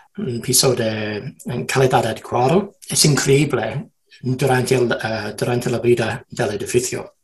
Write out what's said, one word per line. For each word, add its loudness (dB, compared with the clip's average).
un -4
piso 2
de, -4
en -4
calidad 2
adecuada 0
es 2
increíble 2
durante 0
el, 2
eh, -4
durante -2
la 0
vida 0
del -4
edificio. -4